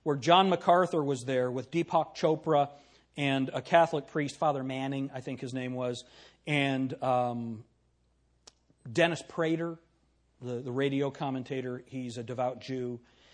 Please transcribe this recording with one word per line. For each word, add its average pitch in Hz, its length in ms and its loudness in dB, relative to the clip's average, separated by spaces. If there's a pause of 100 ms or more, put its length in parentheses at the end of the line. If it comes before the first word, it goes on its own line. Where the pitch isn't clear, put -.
where 147 120 0
John 170 340 6
MacArthur 175 540 4
was 135 220 -2
there 127 260 0
with 127 180 -6
Deepak 165 460 0
Chopra 156 540 2 (480)
and 135 360 2
a 131 80 -4
Catholic 160 460 4
priest, 147 300 -4
Father 143 260 0
Manning, 135 500 -4
I 131 60 -8
think 127 220 -10
his 123 120 -8
name 127 200 -6
was, 123 320 -4 (420)
and, 139 560 0
um, 120 600 -2 (1200)
Dennis 165 380 0
Prater, 165 500 -2 (640)
the, 123 200 -8
the 135 100 -8
radio 139 400 0
commentator, 131 760 -6
he's 123 300 -10
a 120 60 -8
devout 123 380 -4
Jew, 123 400 -6 (320)